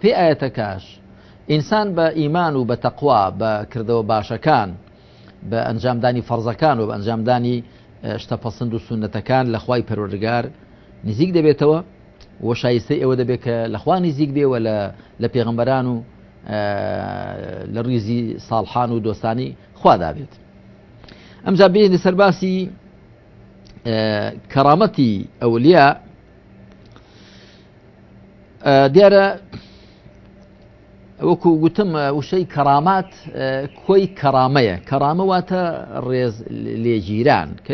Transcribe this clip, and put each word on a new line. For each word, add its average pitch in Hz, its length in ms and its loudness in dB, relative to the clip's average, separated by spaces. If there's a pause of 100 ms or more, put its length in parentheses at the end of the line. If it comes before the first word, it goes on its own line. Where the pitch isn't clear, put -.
پێی 208 160 4
ئاەتەکەش 123 640 -2 (680)
ئینسان 208 360 0 (100)
بە 165 80 4 (140)
ئیمان 156 360 0
و 127 140 -2
بە 120 60 -2 (100)
تەقوا، 127 360 2 (180)
بە 110 120 0 (200)
کردەوە 117 400 -2
باشەکان، 110 580 0 (800)
بە 113 180 -2
ئەنجامدانی 120 600 -2
فەرزەکان 117 500 0
و 107 80 -2
بە 113 80 -6
ئەنجامدانی، 117 600 -2 (460)
ئە، 110 180 -6
شتە - 220 -8
پەسەند 117 300 -6
و 113 140 -4
سونەتەکان 117 680 -2
لە 107 100 -2
خوای 123 260 -2
پەروەردگار 107 560 -4 (600)
نزیک 120 300 -2
دەبێتەوە 151 420 2 (680)
و 120 140 0
شایستەی 123 420 0
ئەوە 131 180 2
دەبێت 123 240 -4
کە 117 100 -4 (180)
لە 107 100 -6
خوا 180 160 0
نزیک 151 360 -2
بێ 143 160 2
و - 20 0 (120)
لە، 107 120 -2 (440)
لە 117 120 0
پێغەمبەران 120 580 0
و، 120 40 -4 (540)
ئە، 104 120 -4 (1120)
لە 113 140 -4
ڕیزی 120 340 -2 (280)
ساڵحان 117 420 -2
و 117 140 -2
دۆستانی 117 440 -4 (300)
خوادا 98 360 4
بێت. 147 180 -14 (1120)
ئەمجا 190 280 6
بێنە 196 300 6
سەر 185 180 2
باسی، 185 480 0 (1200)
ئە، 110 100 -2 (560)
کەرامەتی 143 600 4 (280)
ئەولیا. 135 460 6 (2750)
ئە، 135 280 6
دیارە 196 320 8 (2000)
وەکو 175 200 2 (140)
گوتم، 185 260 0 (280)
وشەی 175 360 -2
کەرامات، 151 580 2 (720)
کۆی 190 220 4 (140)
کەرامەیە. 131 560 2 (140)
کەرامە 143 420 0
واتە 180 320 -2 (440)
ڕێز 127 280 0 (480)
لێگیران، 110 640 0 (160)
کە 139 80 -8